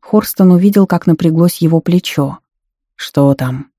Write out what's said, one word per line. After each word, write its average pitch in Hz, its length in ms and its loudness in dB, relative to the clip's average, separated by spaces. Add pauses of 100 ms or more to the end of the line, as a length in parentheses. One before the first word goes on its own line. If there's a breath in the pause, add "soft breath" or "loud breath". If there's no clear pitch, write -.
Хорстон 196 500 0
увидел, 196 340 2
как - 220 -2
напряглось 170 540 0
его 165 180 0
плечо. 156 600 -4 (560)
"Что 139 400 0
там?" 131 420 -8